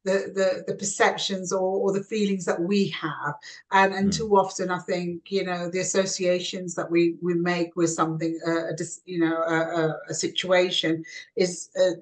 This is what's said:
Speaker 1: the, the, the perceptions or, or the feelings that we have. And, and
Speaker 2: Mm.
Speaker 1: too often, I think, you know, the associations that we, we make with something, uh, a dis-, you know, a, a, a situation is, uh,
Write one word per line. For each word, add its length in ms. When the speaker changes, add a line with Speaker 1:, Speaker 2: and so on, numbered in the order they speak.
Speaker 1:
the, 300
the, 320
the 80
perceptions 760
or, 80
or 320
the 100
feelings 440
that 140
we 280
have. 460
And, 240
and 140
Speaker 2:
Mm. 80
Speaker 1:
too 200
often, 360
I 80
think, 500
you 140
know, 260
the 80
associations 960
that 160
we, 320
we 120
make 420
with 140
something, 540
uh, 260
a 40
dis-, 300
you 160
know, 160
a, 180
a, 440
a 60
situation 920
is, 320
uh, 220